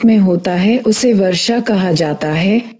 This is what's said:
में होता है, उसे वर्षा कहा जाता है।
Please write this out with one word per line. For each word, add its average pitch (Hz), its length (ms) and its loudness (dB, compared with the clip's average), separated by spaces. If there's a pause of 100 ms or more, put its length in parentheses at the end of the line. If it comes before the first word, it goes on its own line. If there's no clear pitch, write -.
में 220 120 4
होता 180 380 0
है, 208 240 0
उसे 226 340 0
वर्षा 196 460 0
कहा 202 320 -2
जाता 156 400 -2
है। 196 300 0 (180)